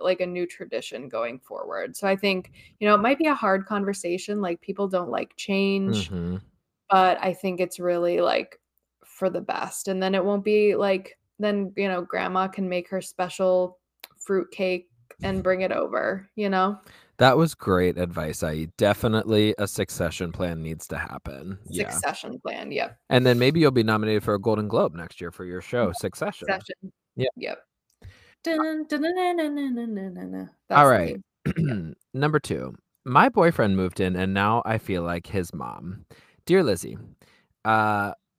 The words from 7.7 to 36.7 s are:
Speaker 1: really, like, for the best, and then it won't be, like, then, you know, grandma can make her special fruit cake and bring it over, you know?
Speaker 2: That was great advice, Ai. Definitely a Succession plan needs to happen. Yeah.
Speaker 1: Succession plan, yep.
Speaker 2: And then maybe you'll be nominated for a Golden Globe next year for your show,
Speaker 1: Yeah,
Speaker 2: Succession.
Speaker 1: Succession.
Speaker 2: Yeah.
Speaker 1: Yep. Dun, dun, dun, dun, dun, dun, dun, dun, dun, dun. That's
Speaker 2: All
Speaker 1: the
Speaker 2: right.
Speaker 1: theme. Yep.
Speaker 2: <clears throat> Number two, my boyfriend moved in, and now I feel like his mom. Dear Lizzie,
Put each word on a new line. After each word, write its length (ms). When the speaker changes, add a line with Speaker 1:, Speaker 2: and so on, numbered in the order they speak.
Speaker 1:
really, 420
like, 380
for 240
the 120
best, 460
and 160
then 120
it 100
won't 180
be, 320
like, 420
then, 380
you 100
know, 140
grandma 460
can 220
make 200
her 120
special 760
fruit 340
cake 380
and 200
bring 180
it 100
over, 640
you 140
know? 300
Speaker 2:
That 180
was 160
great 440
advice, 460
Ai. 240
Definitely 800
a 100
Succession 640
plan 320
needs 240
to 100
happen. 640
Yeah. 200
Speaker 1:
Succession 500
plan, 320
yep. 260
Speaker 2:
And 160
then 120
maybe 220
you'll 120
be 120
nominated 400
for 100
a 60
Golden 300
Globe 260
next 240
year 100
for 160
your 160
show, 260
Speaker 1:
Yeah, 120
Speaker 2:
Succession. 500
Speaker 1:
Succession. 440
Speaker 2:
Yeah. 180
Speaker 1:
Yep. 240
Dun, 140
dun, 140
dun, 140
dun, 220
dun, 180
dun, 200
dun, 200
dun, 200
dun, 160
dun. 180
That's 100
Speaker 2:
All 60
Speaker 1:
the 60
Speaker 2:
right. 260
Speaker 1:
theme. 280
Yep. 100
Speaker 2:
<clears throat> 80
Number 260
two, 360
my 240
boyfriend 480
moved 240
in, 160
and 180
now 320
I 120
feel 260
like 240
his 260
mom. 520
Dear 180
Lizzie, 340